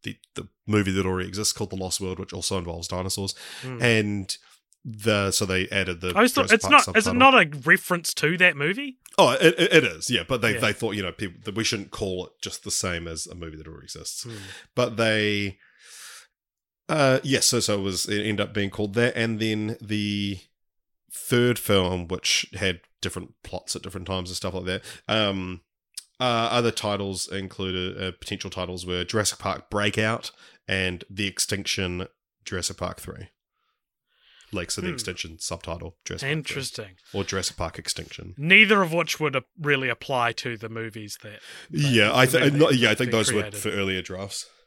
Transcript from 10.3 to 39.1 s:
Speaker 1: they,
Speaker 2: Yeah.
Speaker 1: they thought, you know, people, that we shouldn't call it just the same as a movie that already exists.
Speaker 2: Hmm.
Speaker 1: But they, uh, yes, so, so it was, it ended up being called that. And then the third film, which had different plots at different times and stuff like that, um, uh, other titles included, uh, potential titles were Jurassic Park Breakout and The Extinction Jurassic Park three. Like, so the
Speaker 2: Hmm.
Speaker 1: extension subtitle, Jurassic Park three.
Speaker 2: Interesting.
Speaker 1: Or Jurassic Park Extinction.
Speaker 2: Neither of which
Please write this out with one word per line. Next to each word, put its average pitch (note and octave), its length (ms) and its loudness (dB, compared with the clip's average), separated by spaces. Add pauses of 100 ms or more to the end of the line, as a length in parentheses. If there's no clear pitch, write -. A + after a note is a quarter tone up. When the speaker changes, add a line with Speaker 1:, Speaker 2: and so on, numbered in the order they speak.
Speaker 1:
they, A2 140 2
Speaker 2:
Yeah. A#2 60 -2
Speaker 1:
they A2 120 4
thought, G#2 220 -2
you G2+ 80 -2
know, F2+ 100 -4
people, F#2+ 320 -10
that G#2 100 -8
we A2+ 100 0
shouldn't G2+ 260 -2
call F#2 360 -4
it - 140 -20
just - 240 -12
the G2+ 60 -8
same E2+ 360 -4
as E2 200 -8
a E2+ 80 -16
movie D#2+ 240 -12
that D#2 80 -16
already D#2+ 180 -18
exists. - 380 -12
Speaker 2:
Hmm. A#2 140 -12 (400)
Speaker 1:
But A#2+ 200 -2
they, G#2+ 640 0 (1300)
uh, C3+ 340 4
yes, C3+ 240 2
so, A#2+ 140 2
so G#2 180 0
it G2 40 -2
was, F#2+ 240 -2
it G#2 140 -2
ended G#2 200 -2
up G2+ 140 -4
being G2+ 160 -2
called G2+ 240 -4
that. A#2+ 220 2
And A2+ 240 -2
then A2 400 -2
the G2+ 580 -2 (760)
third B2 460 2
film, F2+ 500 2
which - 460 -2
had F#2 260 -2 (200)
different - 420 -8
plots - 320 -8
at - 80 -10
different F2+ 240 -12
times F#2 240 -6
and F2+ 60 -8
stuff F#2 180 -6
like F#2 120 -6
that, F#2 160 -4 (260)
um, G2 540 -2 (580)
uh, A#2 320 2
other A#2+ 180 2
titles G2+ 580 -4
included, F#2+ 720 -6
uh, F#2 100 -4
potential - 380 -8
titles F2+ 360 -6
were F2+ 180 -2
Jurassic G#2+ 340 -2
Park F#2 300 -4
Breakout G#2+ 640 0 (380)
and F#2 420 -2
The G2 160 -4
Extinction F#2 800 -4 (380)
Jurassic F#2 320 -6
Park F2 240 -6
three. - 280 -14 (1200)
Like, F2+ 180 -6
so - 100 -6
the F3+ 80 -4
Speaker 2:
Hmm. E3+ 60 -4
Speaker 1:
extension F2 460 -8
subtitle, E2+ 640 -10
Jurassic F2 180 -10
Park C3+ 80 -4
three. - 20 -2 (220)
Speaker 2:
Interesting. A#2 360 -10 (220)
Speaker 1:
Or G2+ 120 -2
Jurassic - 320 -4
Park E2 240 -6
Extinction. E2+ 580 -10
Speaker 2:
Neither G3 420 6
of E3+ 120 0
which E3 260 -2